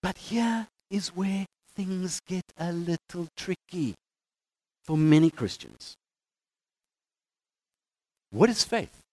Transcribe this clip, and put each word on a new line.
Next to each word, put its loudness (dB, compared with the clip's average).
But -4
here 0
is -4
where -2
things -4
get -4
a -4
little -4
tricky -4
for -2
many 8
Christians. -8
What 4
is 0
faith? -4